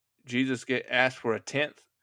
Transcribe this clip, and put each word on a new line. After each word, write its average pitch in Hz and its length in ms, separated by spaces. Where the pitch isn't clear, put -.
Jesus 127 380
get, 127 260
asked 127 280
for 113 180
a 104 60
tenth - 420